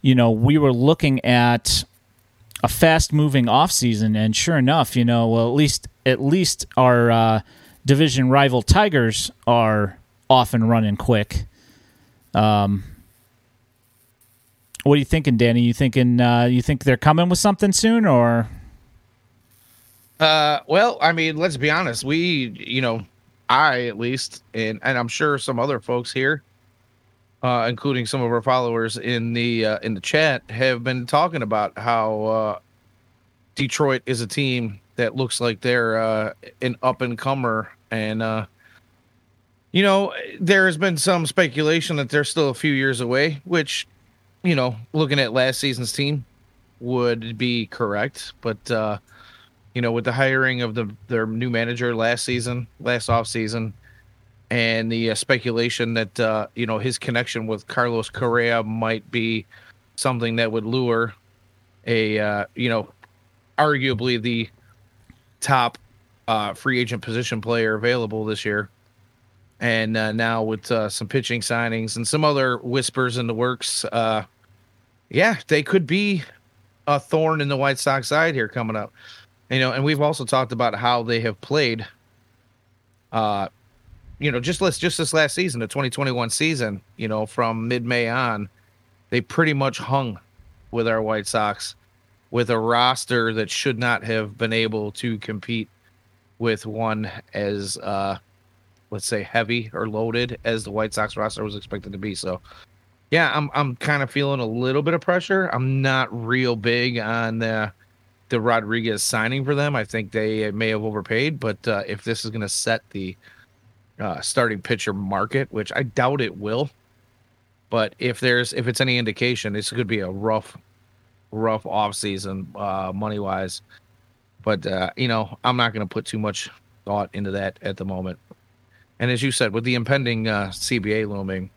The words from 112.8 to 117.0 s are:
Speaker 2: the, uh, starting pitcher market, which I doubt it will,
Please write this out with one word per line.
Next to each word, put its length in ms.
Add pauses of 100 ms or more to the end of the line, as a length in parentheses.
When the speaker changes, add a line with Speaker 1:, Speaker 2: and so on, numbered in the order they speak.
Speaker 2:
the, 260 (840)
uh, 220
starting 420
pitcher 300
market, 600
which 240
I 60
doubt 380
it 160
will, 340 (1000)